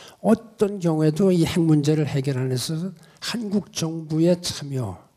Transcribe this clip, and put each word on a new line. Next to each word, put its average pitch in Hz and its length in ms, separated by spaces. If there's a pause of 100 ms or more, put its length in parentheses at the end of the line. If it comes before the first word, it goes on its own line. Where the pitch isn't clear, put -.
(200)
어떤 208 580
경우에도 160 540
이 170 120
핵 - 160
문제를 151 460
해결하는 131 440
데서 160 420 (260)
한국 208 540
정부의 165 680
참여가 131 560 (180)